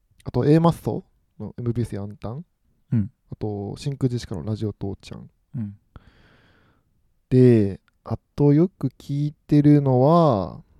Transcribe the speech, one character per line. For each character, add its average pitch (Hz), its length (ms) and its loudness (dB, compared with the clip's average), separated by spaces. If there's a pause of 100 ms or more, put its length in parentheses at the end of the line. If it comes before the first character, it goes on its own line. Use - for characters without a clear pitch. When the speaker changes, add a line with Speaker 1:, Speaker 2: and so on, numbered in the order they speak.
(240)
Speaker 1:
あ - 80 -12
と、 123 140 -2
A 151 160 6
マ 165 80 4
ッ 160 40 2
ソ 120 300 -8 (340)
の - 200 -14
エ 120 40 -12
ム 120 120 -6
ビ 120 80 -6
ー - 0 -
エ 110 40 -4
ス - 100 -12
ヤ 101 80 -10
ン 104 120 -16
タ 101 140 -14
ン。 139 160 -14 (480)
Speaker 2:
う - 20 -2
ん。 104 160 -2 (180)
Speaker 1:
あ - 60 -16
と、 101 420 -10
真 139 200 -10
空 135 100 -2
ジ 120 100 -4
ェ - 20 -8
シ - 80 -12
カ 110 80 -12
の 78 80 -12
ラ 107 120 -6
ジ 110 100 -8
オ 101 60 -6
父 98 300 -12
ち - 100 -20
ゃ - 60 -20
ん。 - 120 -20 (280)
Speaker 2:
う - 20 -8
ん。 101 160 -12 (1500)
Speaker 1:
で、 117 520 4 (240)
あ 113 120 -8 (180)
と 143 180 2
よ 170 160 2
く - 200 -8
聞 143 380 -8
い 147 60 -10
て - 280 0
る 147 200 6
の 131 200 2
は、 131 600 2 (180)